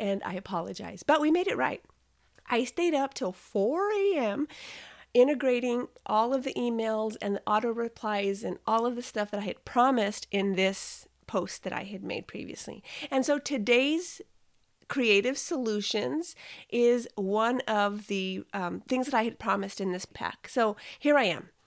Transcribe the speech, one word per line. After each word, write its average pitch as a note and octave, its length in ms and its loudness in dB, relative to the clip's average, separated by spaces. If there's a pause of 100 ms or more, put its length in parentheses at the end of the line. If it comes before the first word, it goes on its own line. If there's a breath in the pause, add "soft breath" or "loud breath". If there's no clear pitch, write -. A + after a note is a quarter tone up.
and G3+ 240 -2
I F#3+ 100 -6
apologize. F#3 680 -8
But D4 180 2
we D4+ 100 2
made F4+ 160 2
it F#4 100 -2
right. - 280 -2 (680)
I A#3+ 140 2
stayed E4+ 300 0
up C4+ 200 0
till - 180 -4
four D4 600 0
A G4+ 240 2
M A#3+ 320 -2 (680 loud breath)
integrating B3 760 4 (180)
all A3+ 260 4
of C4+ 100 0
the C#4 120 -4
emails A3 640 0
and G3+ 160 -2
the - 100 -6
auto A3 240 2
replies G#3+ 720 -2
and F#3 240 -4
all A3+ 200 4
of B3 100 -2
the A#3+ 60 -6
stuff G#3 280 -4
that G3+ 100 -4
I G3+ 40 -6
had - 200 -8
promised A#3+ 640 2
in G3 240 2
this F#3+ 520 0 (200)
post - 380 -4
that - 80 -4
I A#2+ 120 -6
had G3 180 -12
made - 240 -6
previously. - 560 -12 (280 loud breath)
And C4 140 2
so D4 140 2
today's C#4 840 0 (680)
creative A#3 500 4
solutions B3 960 -2 (340 loud breath)
is A#3+ 460 4
one G#3+ 460 2
of G#3 480 0
the, F#3+ 440 -2
um, F#3 360 -4
things B3+ 180 2
that D4 80 -4
I A3+ 100 4
had A3+ 140 -6
promised G3 420 -2
in F#3+ 120 0
this F#3 120 -4
pack. - 460 -10
So A3 260 2 (220 loud breath)
here D4 180 4
I C4+ 80 6
am. E3 240 -2 (180)